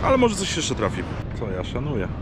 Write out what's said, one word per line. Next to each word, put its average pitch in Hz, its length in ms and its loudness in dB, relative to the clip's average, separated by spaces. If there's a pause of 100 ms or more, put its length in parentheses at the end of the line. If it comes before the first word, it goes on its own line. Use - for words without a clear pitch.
ale 269 140 6
może 233 180 6
coś 180 220 -2
jeszcze 139 180 0
trafi. 95 280 0 (360)
Co 104 120 -4
ja 92 120 -4
szanuję. 120 440 -2 (140)